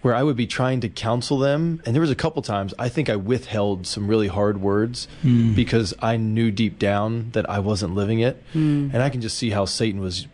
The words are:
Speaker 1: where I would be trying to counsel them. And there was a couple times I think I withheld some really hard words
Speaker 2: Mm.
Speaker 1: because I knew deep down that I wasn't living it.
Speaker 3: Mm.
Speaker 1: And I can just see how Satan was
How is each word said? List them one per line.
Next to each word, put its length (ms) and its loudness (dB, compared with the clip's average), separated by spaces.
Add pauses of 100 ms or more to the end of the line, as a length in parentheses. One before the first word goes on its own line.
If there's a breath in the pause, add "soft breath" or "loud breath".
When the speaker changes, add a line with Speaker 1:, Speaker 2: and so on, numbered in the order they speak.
Speaker 1:
where 120 2
I 80 2
would 140 2
be 120 0
trying 340 0
to 80 -4
counsel 480 -2
them. 480 0
And 100 0
there 60 4
was 100 2
a 40 2
couple 260 -2
times 360 -2
I 120 -2
think 200 -2
I 60 2
withheld 720 -2
some 220 -4
really 180 4
hard 340 0
words 460 0 (160)
Speaker 2:
Mm. 320 4
Speaker 1:
because 460 2
I 160 2
knew 340 2
deep 260 0
down 540 0
that 180 -2
I 100 0
wasn't 360 0
living 240 0
it. 240 0 (100)
Speaker 3:
Mm. 400 0
Speaker 1:
And 40 0
I 120 2
can 120 -4
just 160 -6
see 140 -2
how 120 0
Satan 380 -2
was 320 -6